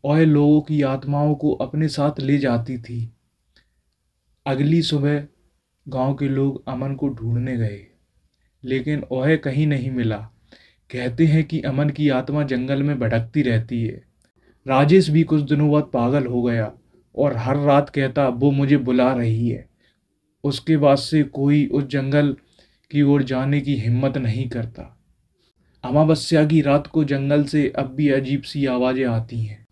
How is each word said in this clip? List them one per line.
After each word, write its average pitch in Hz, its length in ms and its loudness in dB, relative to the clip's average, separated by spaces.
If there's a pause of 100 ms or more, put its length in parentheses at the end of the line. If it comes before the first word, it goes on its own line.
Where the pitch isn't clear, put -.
वह 156 200 4
लोगों 151 360 6
की 147 220 -2
आत्माओं 143 520 -2
को 143 180 -2
अपने 147 360 -2
साथ 147 320 -2
ले 139 180 0
जाती 123 400 -2
थी। 117 340 -10 (1300)
अगली 143 360 2
सुबह 147 440 -2 (640)
गांव 135 260 -2
के 139 140 -4
लोग 135 400 -2
अमन 131 260 -6
को 139 140 -4
ढूंढने 117 480 -4
गए, 104 300 -6 (800)
लेकिन 135 480 -4
वह 139 240 0
कहीं 147 300 -2
नहीं 135 240 -2
मिला। 113 260 -2 (760)
कहते 127 360 0
हैं 156 180 4
कि 160 160 -4
अमन 143 300 -2
की 147 180 0
आत्मा 139 340 0
जंगल 135 400 -2
में 143 160 -2
भटकती 117 440 -2
रहती 117 420 -2
है। - 180 -8 (680)
राजेश 147 420 6
भी 160 120 4
कुछ 151 200 2
दिनों 147 280 2
बाद 147 120 2
पागल 131 440 0
हो 120 160 -2
गया 117 300 -2 (440)
और 131 200 0
हर 123 200 -2
रात 143 320 4
कहता, 135 400 0
"वो 123 220 2
मुझे 139 260 2
बुला 127 360 2
रही 117 360 0
है।" - 200 -6 (760)
उसके 143 320 -2
बाद 139 200 4
से 151 260 0
कोई 143 440 2
उस 139 180 -2
जंगल 139 520 0 (540)
की 147 120 2
ओर 139 200 4
जाने 135 380 0
की 135 140 -2
हिम्मत 123 440 0
नहीं 123 300 -4
करता। - 460 -10 (920)
अमावस्या 156 600 2
की 156 140 4
रात 143 260 0
को 156 180 0
जंगल 143 400 0
से 143 320 0
अब 131 180 -6
भी 147 140 0
अजीब 135 340 0
सी 139 240 -4
आवाज़ें 127 400 -2
आती 117 380 -4
हैं। 107 280 -14